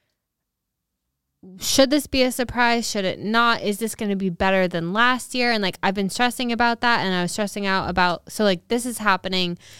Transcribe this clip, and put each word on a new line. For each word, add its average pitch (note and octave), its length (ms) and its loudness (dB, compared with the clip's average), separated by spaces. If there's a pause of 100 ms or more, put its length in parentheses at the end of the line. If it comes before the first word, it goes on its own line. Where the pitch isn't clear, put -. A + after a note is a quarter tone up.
(1600)
"Should - 320 2
this C#4+ 160 0
be C4 160 0
a B3 100 0
surprise? A#3 580 0
Should G3+ 140 -2
it F#3 160 -4
not? A3+ 420 2
Is G3+ 160 -2
this A3 160 -4
gonna G3+ 220 -2
be F#3+ 140 -2
better F#3+ 360 2
than F3 260 -4
last A#3+ 420 0
year?" B3 180 0
And, G#3+ 100 0
like, F3+ 200 -2
I've F#3+ 120 2
been G3 160 0
stressing B3 400 -2
about A#3 300 0
that, A#3 240 2
and F#3 100 0
I F3+ 80 0
was F3 100 -2
stressing G3+ 340 -4
out F#3+ 240 0
about, F3+ 420 0
so, A3 120 0
like, F#3+ 240 0
this A#3+ 180 -2
is A#3+ 120 -6
happening F#3 600 0 (220)